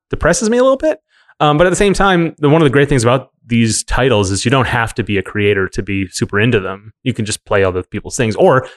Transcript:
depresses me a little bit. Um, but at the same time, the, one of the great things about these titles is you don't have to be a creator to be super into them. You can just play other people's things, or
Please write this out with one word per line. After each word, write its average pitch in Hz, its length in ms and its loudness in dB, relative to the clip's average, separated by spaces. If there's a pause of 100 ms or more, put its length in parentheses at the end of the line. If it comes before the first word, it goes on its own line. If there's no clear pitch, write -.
(120)
depresses 175 400 -2
me 240 80 0
a - 40 2
little 269 140 2
bit. 311 220 -2 (400)
Um, 151 200 2
but 180 80 2
at - 20 2
the 180 60 -2
same 202 180 2
time, 175 460 0
the, 147 100 2
one 160 120 4
of 156 40 4
the 131 60 2
great 139 180 2
things 131 140 2
about 127 260 0 (160)
these 113 380 0
titles 107 480 0
is 98 120 -4
you 117 80 0
don't 131 160 2
have 117 280 -2
to 117 80 -4
be 101 160 -4
a - 40 -4
creator 101 460 0
to - 140 -8
be 98 240 -4
super - 320 -4
into 117 200 2
them. 98 320 -10 (120)
You 131 100 -4
can 110 120 -4
just - 200 -10
play 101 180 2
other 92 200 0
people's - 340 -10
things, 110 180 -2
or 131 420 2